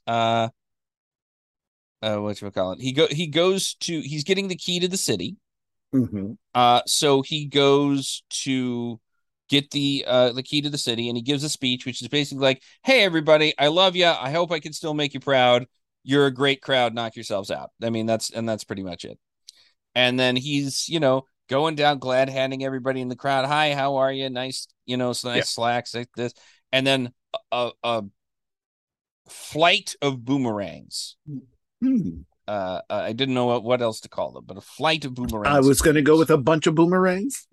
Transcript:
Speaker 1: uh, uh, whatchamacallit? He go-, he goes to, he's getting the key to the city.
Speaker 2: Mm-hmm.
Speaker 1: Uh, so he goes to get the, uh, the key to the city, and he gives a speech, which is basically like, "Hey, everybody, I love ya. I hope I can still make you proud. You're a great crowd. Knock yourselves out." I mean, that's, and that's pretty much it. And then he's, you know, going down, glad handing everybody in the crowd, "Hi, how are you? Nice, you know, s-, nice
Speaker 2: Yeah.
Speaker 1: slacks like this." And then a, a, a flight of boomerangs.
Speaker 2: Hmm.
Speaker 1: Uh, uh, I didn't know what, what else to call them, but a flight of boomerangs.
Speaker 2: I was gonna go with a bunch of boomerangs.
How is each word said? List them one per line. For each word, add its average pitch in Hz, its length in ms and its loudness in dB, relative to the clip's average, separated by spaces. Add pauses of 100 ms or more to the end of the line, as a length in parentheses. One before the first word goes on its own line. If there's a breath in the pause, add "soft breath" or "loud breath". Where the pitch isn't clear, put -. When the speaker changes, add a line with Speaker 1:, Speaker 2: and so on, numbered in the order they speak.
Speaker 1:
uh, 113 420 0 (1500)
uh, 110 160 -2
whatchamacallit? 101 640 -4
He 131 120 -4
go-, 151 160 4
he 165 180 -4
goes 180 540 0
to, 170 200 -4
he's 147 220 -6
getting 196 240 0
the 185 80 -6
key 180 240 -6
to 180 80 0
the 185 100 -6
city. 120 380 -4 (580)
Speaker 2:
Mm-hmm. 107 400 -2 (220)
Speaker 1:
Uh, 123 300 6
so 139 360 2
he 147 260 -6
goes 139 760 2 (200)
to 123 560 -4 (500)
get 143 220 0
the, 139 360 -2
uh, 123 240 4
the 127 120 -8
key 147 180 -2
to 147 80 -4
the 147 80 -6
city, 120 320 -4
and 120 80 -4
he 120 60 -6
gives 139 200 -2
a 156 60 -4
speech, 123 360 -4
which 123 160 -10
is 120 60 -10
basically 139 360 -4
like, 135 200 2 (200 soft breath)
"Hey, 254 200 4
everybody, 156 560 4
I 143 80 4
love 180 300 2
ya. 170 220 4
I 127 120 -6
hope 170 200 -2
I 165 100 -2
can 156 120 -12
still 156 200 -6
make 147 200 -2
you 139 60 -10
proud. 127 460 4 (380)
You're 139 240 4
a 135 60 0
great 135 280 0
crowd. 123 320 2
Knock 113 240 -6
yourselves 101 340 -6
out." 67 200 -8 (120)
I 117 60 -2
mean, 113 160 -2
that's, 113 240 0
and 113 180 -6
that's 110 160 -4
pretty 98 200 -8
much 87 200 -12
it. - 160 -16 (720 soft breath)
And 123 240 2
then 127 200 2
he's, 139 500 -4
you 160 140 -2
know, 131 240 2 (240)
going 151 260 0
down, 147 240 2
glad 131 300 0
handing 135 340 -4
everybody 131 380 -4
in 127 80 -6
the 123 80 -8
crowd, 135 280 0
"Hi, 147 280 2
how 139 240 0
are 135 160 2
you? 135 160 -6
Nice, 131 380 -8 (180)
you 123 100 -4
know, 127 140 0
s-, - 160 -6
nice 120 100 -4
Speaker 2:
Yeah. 123 80 0
Speaker 1:
slacks 120 500 -4
like 120 220 -10
this." 120 180 -6 (380 soft breath)
And 131 160 0
then 131 240 0 (220)
a, - 40 -4 (140)
a, 120 200 -2 (120)
a 117 200 -2 (1200)
flight 180 760 0
of 135 220 -2
boomerangs. 104 920 -4 (640)
Speaker 2:
Hmm. 165 400 0 (260)
Speaker 1:
Uh, 95 420 -4
uh, 104 60 -4 (100)
I 107 80 -4
didn't 131 220 -2
know 123 100 2
what, 120 180 0
what 123 180 2
else 113 200 -2
to - 80 -18
call 80 220 -6
them, 64 140 -18
but 92 120 -14
a 101 40 -14
flight 156 440 -2
of 131 80 -8
boomerangs. 120 420 -2
Speaker 2:
I 143 60 6
was 135 200 6
gonna 151 200 4
go 151 160 6
with 160 140 4
a 156 60 6
bunch 151 300 2
of 165 80 2
boomerangs. 185 760 2